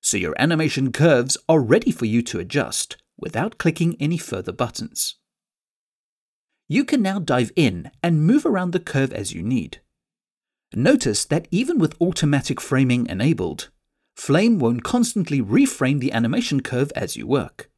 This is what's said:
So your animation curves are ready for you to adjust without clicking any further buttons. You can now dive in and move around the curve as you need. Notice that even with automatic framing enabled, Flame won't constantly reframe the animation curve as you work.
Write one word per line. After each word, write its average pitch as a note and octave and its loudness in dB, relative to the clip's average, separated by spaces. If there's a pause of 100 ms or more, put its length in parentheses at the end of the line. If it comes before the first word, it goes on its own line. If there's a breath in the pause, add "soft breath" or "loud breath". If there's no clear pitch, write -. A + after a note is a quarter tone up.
So - -2
your E2+ -2
animation D3 0
curves C3 4 (100)
are D#3+ 4
ready D#3 2
for - -4
you A#2 2
to - -6
adjust - -4 (200)
without E3+ -6
clicking E3 0
any D#3+ -2
further F#2+ -8
buttons. - -6 (1500)
You A#3 2
can C#4 0
now G3 0
dive B2+ 0
in G2+ 0 (120)
and D#3+ 2
move C#4 4
around F#3 0
the F3+ 0
curve C3+ -2
as - -8
you - -8
need. A#2 -4 (920)
Notice C3 2
that D#3+ -4
even C4 0
with D#3+ 0
automatic D3 0
framing B2+ 2
enabled, F#2+ -2 (460)
Flame G3+ 2
won't A#2+ 0
constantly G3 0
reframe C#3 2
the B2 -2
animation C3+ 0
curve C3 -2
as - -6
you G#2+ -10
work. - -4